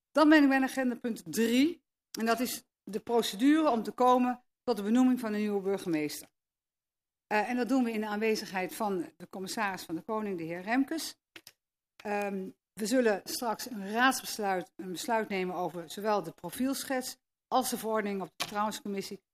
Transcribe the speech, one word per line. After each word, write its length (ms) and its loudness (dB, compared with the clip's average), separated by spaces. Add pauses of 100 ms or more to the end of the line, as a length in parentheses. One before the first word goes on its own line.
(100)
Dan 180 6
ben 140 10
ik 60 6
bij 120 4
agenda 340 0
punt 320 -6
drie. 560 2 (360)
En 80 -2
dat 140 2
is 240 -4 (180)
de 180 -8
procedure 720 4
om 120 0
te 100 -6
komen 500 4 (220)
tot 120 0
de 60 -6
benoeming 380 4
van 120 -4
de 60 -2
nieuwe 220 0
burgemeester. 680 -2 (1000)
Eh, 220 0
en 80 -2
dat 120 -2
doen 160 2
we 80 -4
in 80 -2
de 60 -4
aanwezigheid 680 -2
van 420 -4
de 120 -18
commissaris 540 -6
van 120 -8
de 80 -6
Koning, 360 -4
de 60 -6
heer 160 -8
Remkes. 560 -2 (880)
Ehm, 440 -4 (240)
we 140 -6
zullen 380 4
straks 460 -6
een 220 -8
raadsbesluit, 840 0
een 160 -8
besluit 360 -2
nemen 260 -4
over 360 -6
zowel 320 -2
de 100 -10
profielschets 840 -4 (320)
als 220 2
de 80 -4
verordening 420 -2
op 80 -8
de 80 -20
vertrouwenscommissie. 840 -6 (140)